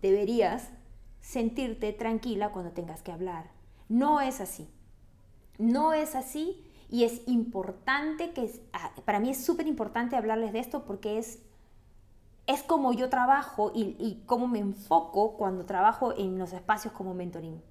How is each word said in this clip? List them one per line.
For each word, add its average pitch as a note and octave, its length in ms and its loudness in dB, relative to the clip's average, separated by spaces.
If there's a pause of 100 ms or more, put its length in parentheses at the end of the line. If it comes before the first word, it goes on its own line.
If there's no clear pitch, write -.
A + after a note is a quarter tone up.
deberías G3+ 640 4 (520)
sentirte A3+ 720 -2
tranquila A3 580 -2
cuando F3+ 200 -8
tengas E3+ 300 -8
que - 100 -12
hablar. E3+ 380 -8 (400)
No C#4 320 4
es C4 200 -2
así. - 280 -10 (880)
No C#4 360 4
es D4+ 200 0
así D4+ 500 -4 (260)
y A#3+ 140 4
es A#3 240 0
importante B3+ 1040 0
que, A3+ 300 -6 (120)
ah, - 180 -8 (140)
para G#3 140 2
mí A#3+ 120 2
es B3+ 120 -4
súper E4 220 2
importante A#3+ 500 -2
hablarles A3 380 0
de A3+ 60 -2
esto B3 260 -6
porque G#3 320 -4
es, A3+ 220 -8 (1080)
es C4+ 160 0
como C#4 300 2
yo B3+ 160 0
trabajo B3+ 680 2
y, G#3+ 240 -2
y G#3+ 260 -4
cómo B3 220 2
me A#3+ 100 0
enfoco G3 800 2
cuando F#3+ 280 -2
trabajo G#3 520 4
en F#3 220 -2
los F3 140 -6
espacios G#3+ 400 -2
como F#3 200 -6
mentoring. E3+ 580 -8